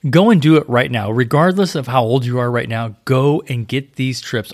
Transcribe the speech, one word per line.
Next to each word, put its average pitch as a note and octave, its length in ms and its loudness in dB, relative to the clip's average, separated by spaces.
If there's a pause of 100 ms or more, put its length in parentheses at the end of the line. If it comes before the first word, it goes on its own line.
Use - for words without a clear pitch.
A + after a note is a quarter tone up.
Go F#3+ 220 4
and F3+ 100 6
do D#3 140 6
it D3 120 2
right B2 220 0
now. A2 220 -4
Regardless E3 640 0
of C3+ 100 -6
how B2 180 0
old A#2+ 220 0
you B2 140 -4
are A#2+ 100 -2
right A#2+ 180 -4
now, A2+ 280 -8 (100)
go C3+ 420 0
and A#2+ 200 -6
get C3+ 300 -8
these B2+ 220 -6
trips - 340 -8